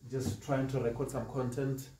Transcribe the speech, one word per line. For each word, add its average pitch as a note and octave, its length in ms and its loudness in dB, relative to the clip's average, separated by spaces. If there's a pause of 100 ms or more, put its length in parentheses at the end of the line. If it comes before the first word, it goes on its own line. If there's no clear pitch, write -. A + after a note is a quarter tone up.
(100)
just A#2 320 0
trying C3+ 260 2
to C3+ 100 2
record A#2 320 0
some A#2 140 -2
content C3 640 -2 (120)